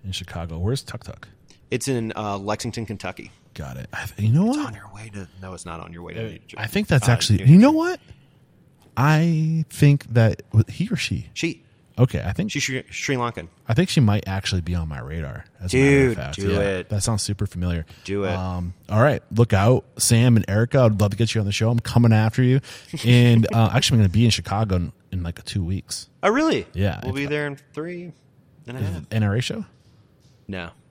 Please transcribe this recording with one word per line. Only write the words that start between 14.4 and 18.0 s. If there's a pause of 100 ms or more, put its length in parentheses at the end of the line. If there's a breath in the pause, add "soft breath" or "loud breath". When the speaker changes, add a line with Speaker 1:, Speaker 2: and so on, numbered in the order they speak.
Speaker 1:
be
on
my
radar, (140)
as
a
matter
of
Speaker 2:
Dude,
Speaker 1:
fact.
Speaker 2:
do
Speaker 1:
Yeah,
Speaker 2:
it.
Speaker 1:
that
sounds
super
familiar. (160 loud breath)